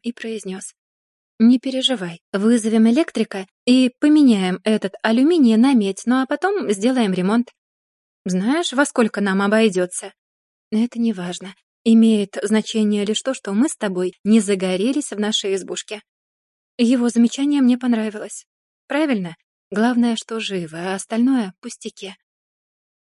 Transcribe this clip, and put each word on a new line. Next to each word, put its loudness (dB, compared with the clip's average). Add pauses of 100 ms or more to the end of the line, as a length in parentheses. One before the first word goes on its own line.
и -8
произнес: -12 (680)
«Не 6
переживай, -4 (100)
вызовем 2
электрика -2 (180)
и 4
поменяем 4
этот -2
алюминий 4
на 6
медь, 0
ну 0
а -2
потом -2
сделаем 0
ремонт. 0 (760)
Знаешь, -2
во 2
сколько -2
нам 0
обойдется?» 0 (580)
«Это -2
не 0
важно. -10 (280)
Имеет 4
значение 0
лишь -4
то, -6
что -10
мы 2
с -12
тобой -4 (100)
не 4
загорелись -2
в -8
нашей -4
избушке». -10 (760)
Его 2
замечание 2
мне 4
понравилось. -4 (420)
Правильно, -2 (360)
главное, 0
что -10
живы, -8
а -6
остальное — -2
пустяки. -16 (1040)